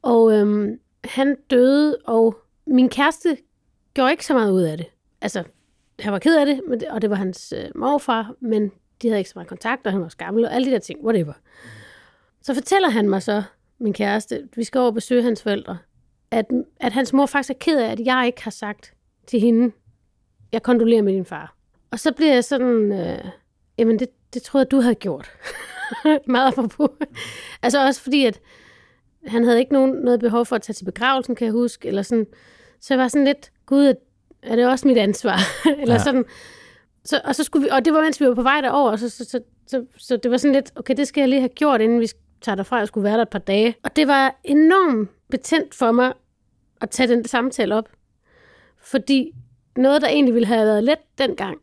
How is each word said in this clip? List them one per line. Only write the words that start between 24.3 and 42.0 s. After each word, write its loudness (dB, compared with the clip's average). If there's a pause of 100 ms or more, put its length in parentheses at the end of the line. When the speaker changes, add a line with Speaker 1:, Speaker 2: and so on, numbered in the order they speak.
Speaker 1:
det -10
troede 0
jeg, -6
du 4
havde 2
gjort." -8 (480)
<laughs> -2
Meget 2
apropos. -2 (720)
Altså 2
også 0
fordi, 0
at -2 (880)
han 0
havde 4
ikke 0
nogen, 4
noget 0
behov 0
for -4
at -4
tage -12
til -14
begravelsen, -2
kan -4
jeg -2
huske, -4
eller -4
sådan. -2 (560)
Så -4
jeg 2
var 2
sådan 2
lidt, -2 (140)
"Gud, 4
er, 6 (500)
er -4
det 4
også 0
mit 6
ansvar?" 0 (220)
<laughs> 0
Eller 2
Speaker 2:
Ja. 2
Speaker 1:
sådan. 0 (800)
Så, -2
og -2
så -2
skulle 0
vi, 0
og 0
det 4
var, 4
mens 0
vi 6
var 4
på -2
vej 2
derover, 2
så, -6
så, -12
så, -8 (280)
så, -4 (120)
så -4
det -2
var 2
sådan 4
lidt, 0
"Okay, -4
det 0
skal -2
jeg 2
lige 2
have 0
gjort, 0
inden 2
vi 0 (340)